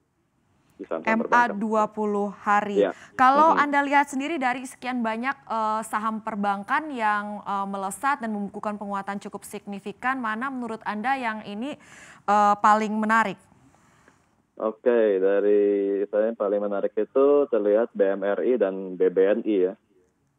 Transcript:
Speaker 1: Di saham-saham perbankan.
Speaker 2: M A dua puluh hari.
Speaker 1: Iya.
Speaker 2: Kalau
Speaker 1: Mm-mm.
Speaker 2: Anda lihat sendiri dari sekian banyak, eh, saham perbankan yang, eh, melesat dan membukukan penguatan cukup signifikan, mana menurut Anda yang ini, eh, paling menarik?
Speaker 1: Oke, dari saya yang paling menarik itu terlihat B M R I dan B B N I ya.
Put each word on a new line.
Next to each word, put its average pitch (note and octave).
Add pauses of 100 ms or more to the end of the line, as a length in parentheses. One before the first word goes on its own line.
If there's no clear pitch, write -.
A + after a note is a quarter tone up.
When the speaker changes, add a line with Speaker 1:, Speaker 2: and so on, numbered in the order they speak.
(800)
Speaker 1:
Di -
saham-saham A3
perbankan. A#3+
Speaker 2:
M G3+
A -
dua A3
puluh G#3
hari. G3+
Speaker 1:
Iya. - (240)
Speaker 2:
Kalau C#4+
Speaker 1:
Mm-mm. -
Speaker 2:
Anda C#4+
lihat C#4+
sendiri D4
dari B3+
sekian B3
banyak, A#3
eh, A3
saham A3
perbankan G3+
yang, G#3
eh, G3
melesat G3
dan A3+
membukukan G3+
penguatan G3
cukup G3+
signifikan, G#3
mana A3
menurut A#3+
Anda A3+
yang A3
ini, A3 (480)
eh, G#3
paling G#3+
menarik? A3 (1200)
Speaker 1:
Oke, A2
dari G2+
saya G#2+
yang A#2
paling G#2
menarik G2+
itu C#3
terlihat G#2+
B G2
M G2
R G2+
I A#2
dan F#2+
B F#2
B F2+
N G#2
I F#2+
ya. G#2+ (640)